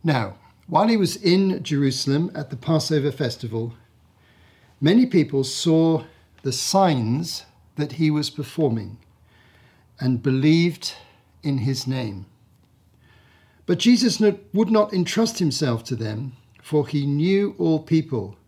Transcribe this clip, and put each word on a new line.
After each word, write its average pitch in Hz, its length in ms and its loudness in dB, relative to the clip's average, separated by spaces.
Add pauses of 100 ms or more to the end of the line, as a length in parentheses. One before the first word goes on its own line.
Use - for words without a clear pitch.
Now, 120 320 0 (320)
while 180 180 4
he 226 100 4
was 196 200 0
in 190 480 2
Jerusalem 139 720 0
at 147 160 -10
the 131 60 -10
Passover 151 540 0
festival, 117 640 -6 (1040)
many 214 260 4
people 143 360 2
saw 160 640 2 (380)
the 131 100 -4
signs 156 920 0 (280)
that 147 180 -6
he 156 200 0
was 151 180 -2
performing 113 680 -4 (1000)
and 127 240 -2
believed 156 720 2 (480)
in 139 160 -4
his 123 260 -4
name. 113 420 -6 (1400)
But 175 140 0
Jesus 240 420 2
no-, 208 180 4 (140)
would 208 180 0
not 208 220 2
entrust 202 480 -2
himself 127 440 0
to 123 120 -6
them, 110 380 -8 (280)
for 151 240 -2
he 143 200 -2
knew 190 520 0
all 160 220 2
people. 143 560 -2 (120)